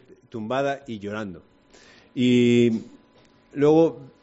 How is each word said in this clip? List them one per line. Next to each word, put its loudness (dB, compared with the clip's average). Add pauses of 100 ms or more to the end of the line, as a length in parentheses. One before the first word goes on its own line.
(300)
tumbada -6
y -12
llorando? -10 (720)
Y 2 (720)
luego 2 (220)